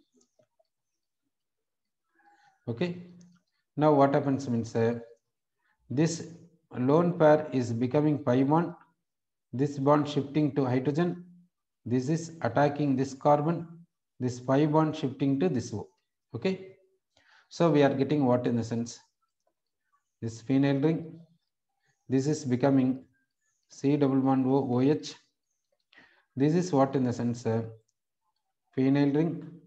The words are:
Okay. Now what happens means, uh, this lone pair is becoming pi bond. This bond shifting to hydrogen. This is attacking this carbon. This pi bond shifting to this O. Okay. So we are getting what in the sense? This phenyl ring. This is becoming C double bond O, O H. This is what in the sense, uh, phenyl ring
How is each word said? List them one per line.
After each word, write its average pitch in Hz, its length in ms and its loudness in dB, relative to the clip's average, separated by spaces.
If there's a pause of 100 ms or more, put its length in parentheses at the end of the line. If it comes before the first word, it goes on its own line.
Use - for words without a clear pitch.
(2750)
Okay. 175 360 -6 (760)
Now 151 160 4
what 139 220 4
happens 135 340 -2
means, 117 260 -4
uh, 117 240 0 (920)
this 156 380 -2 (500)
lone 165 400 2
pair 156 340 6
is 120 180 -2
becoming 127 540 0
pi 127 200 2
bond. 165 280 0 (800)
This 143 260 -2
bond 143 300 4
shifting 143 460 -2
to 143 100 0
hydrogen. 143 580 -2 (640)
This 123 240 -2
is 160 320 -4
attacking 139 560 2
this 131 160 -2
carbon. 151 560 2 (500)
This 123 220 -4
pi 139 240 2
bond 156 320 2
shifting 139 440 -2
to 180 100 0
this 117 240 -6
O. - 140 -10 (460)
Okay. 185 420 -6 (760)
So 170 200 0
we 147 120 4
are 135 100 4
getting 135 320 0
what 123 220 2
in 120 100 0
the 113 80 -2
sense? 117 340 -6 (1200)
This 113 200 -10
phenyl 135 400 2
ring. 165 380 -2 (880)
This 131 180 0
is 151 160 -2
becoming 127 640 0 (640)
C 143 300 -2
double 135 240 2
bond 131 240 2
O, 131 240 0
O 123 100 0
H. 151 340 0 (1200)
This 147 200 2
is 180 180 0
what 135 240 2
in 127 80 0
the 123 80 0
sense, 120 320 -4
uh, 113 200 -2 (1120)
phenyl 139 380 2
ring 156 340 -2 (180)